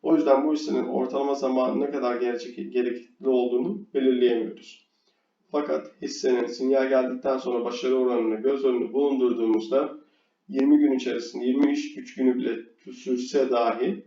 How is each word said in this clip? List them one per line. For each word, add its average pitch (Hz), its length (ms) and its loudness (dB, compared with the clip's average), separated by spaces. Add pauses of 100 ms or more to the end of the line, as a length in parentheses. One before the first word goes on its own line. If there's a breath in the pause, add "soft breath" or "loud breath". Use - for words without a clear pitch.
O 160 140 2
yüzden 143 300 4
bu 156 80 0
hissenin 131 300 -2
ortalama 127 500 -2
zamanı 127 460 -2
ne 139 100 -2
kadar 123 300 -4
gerçek-, - 520 -6
gerekli 123 560 -4
olduğunu 127 680 0
belirleyemiyoruz. 123 920 0 (640)
Fakat - 520 -4
hissenin - 440 0
sinyal 131 420 0
geldikten 127 500 0
sonra 120 260 -2
başarı 127 320 0
oranını 117 460 2
göz 135 220 0
önünde 120 280 0
bulundurduğumuzda 127 1040 0 (500 loud breath)
yirmi 147 300 4
gün 143 140 4
içerisinde, 120 520 -4
yirmi 143 280 4
iş - 220 -4
güç - 200 -16
günü 127 200 2
bile 117 240 -2 (340)
sürse 127 580 -2
dahi 127 560 0